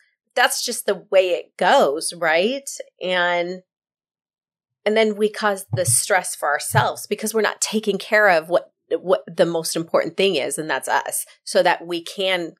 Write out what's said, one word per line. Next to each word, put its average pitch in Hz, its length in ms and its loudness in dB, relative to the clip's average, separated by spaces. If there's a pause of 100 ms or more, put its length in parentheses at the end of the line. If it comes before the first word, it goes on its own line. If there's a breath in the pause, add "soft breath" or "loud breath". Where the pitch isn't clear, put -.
(340)
That's 262 300 0
just 233 220 -6
the 190 260 -2
way 190 220 6
it - 220 -8
goes, 180 560 2
right? 175 560 0 (320)
And, 175 640 -2 (1200)
and 214 120 0
then 220 180 2
we 208 160 0
cause 202 360 -4 (100)
the 180 80 0
stress - 500 0
for - 140 -4
ourselves, 175 580 0
because 214 260 -6
we're 220 100 0
not - 180 0
taking 208 380 -2
care 214 300 4
of 165 200 4
what, - 240 0 (280)
what 180 220 0 (100)
the 175 140 4
most 165 300 -2
important - 400 -2
thing 190 180 2
is, 135 240 -2
and 156 100 -6
that's 135 200 -4
us, - 380 -2 (180 soft breath)
so 190 180 2
that 170 240 2
we 170 160 -6
can 180 580 -4